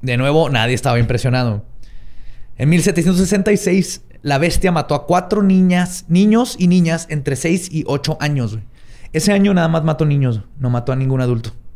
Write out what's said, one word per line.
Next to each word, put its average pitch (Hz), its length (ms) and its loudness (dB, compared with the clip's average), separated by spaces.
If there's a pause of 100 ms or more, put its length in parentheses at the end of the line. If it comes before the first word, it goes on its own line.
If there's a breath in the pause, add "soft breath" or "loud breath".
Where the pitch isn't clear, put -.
De 123 140 -2
nuevo, 143 340 2
nadie 123 240 2
estaba 120 240 0
impresionado. 120 640 0 (920 soft breath)
En 131 120 0
mil 170 140 4
setecientos 180 380 2
sesenta 190 320 2
y - 40 4
seis, 185 460 0 (200)
la 139 160 0
bestia 170 340 2
mató 151 220 0
a 143 120 -4
cuatro 185 360 0
niñas, 185 680 2
niños 214 500 4
y 185 100 2
niñas 165 420 2
entre 139 260 -4
seis 175 340 -2
y 156 160 -4
ocho 143 340 -2
años, 139 340 -2
güey. 110 100 -10 (480 soft breath)
Ese 160 200 2
año 202 220 4
nada 170 140 2
más 165 160 0
mató 156 200 0
niños, 135 360 0 (180)
no 131 120 -2
mató 123 220 -2
a 131 40 -2
ningún 131 240 0
adulto. 117 320 -2 (240)